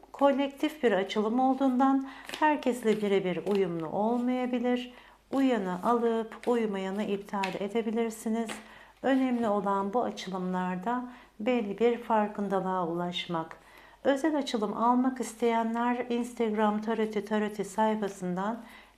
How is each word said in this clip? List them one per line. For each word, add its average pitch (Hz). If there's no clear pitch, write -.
kolektif 277
bir 226
açılım 214
olduğundan 269
herkesle 240
birebir 185
uyumlu 175
olmayabilir. 247
Uyanı 226
alıp 226
uymayanı 208
iptal 196
edebilirsiniz. 220
Önemli 254
olan 196
bu 240
açılımlarda 185
belli 208
bir 233
farkındalığa 196
ulaşmak. 175
Özel 285
açılım 214
almak 247
isteyenler 233
Instagram 220
Taroti 214
Taroti 208
sayfasından 202